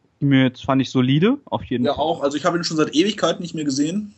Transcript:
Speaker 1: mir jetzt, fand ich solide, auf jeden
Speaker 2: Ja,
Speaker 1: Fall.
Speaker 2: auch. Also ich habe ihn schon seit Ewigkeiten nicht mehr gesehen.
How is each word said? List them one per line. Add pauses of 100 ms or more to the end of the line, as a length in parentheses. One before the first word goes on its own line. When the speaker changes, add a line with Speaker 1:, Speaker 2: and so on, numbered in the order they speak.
(200)
Speaker 1:
mir
jetzt,
fand
ich
solide,
auf
jeden
Speaker 2:
Ja,
Speaker 1:
Fall.
Speaker 2:
auch.
Also
ich
habe
ihn
schon
seit
Ewigkeiten
nicht
mehr
gesehen.